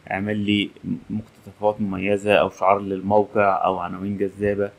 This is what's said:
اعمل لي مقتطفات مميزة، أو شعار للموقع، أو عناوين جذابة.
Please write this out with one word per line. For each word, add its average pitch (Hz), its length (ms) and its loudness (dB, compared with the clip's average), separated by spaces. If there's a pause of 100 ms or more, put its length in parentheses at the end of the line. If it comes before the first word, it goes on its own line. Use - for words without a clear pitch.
(100)
اعمل 104 260 -4
لي 104 340 0 (400)
مقتطفات 107 720 -4
مميزة، 98 540 0
أو 90 160 4
شعار 95 280 2
للموقع، 101 840 2
أو 92 140 0
عناوين 92 400 -6
جذابة. 101 600 -2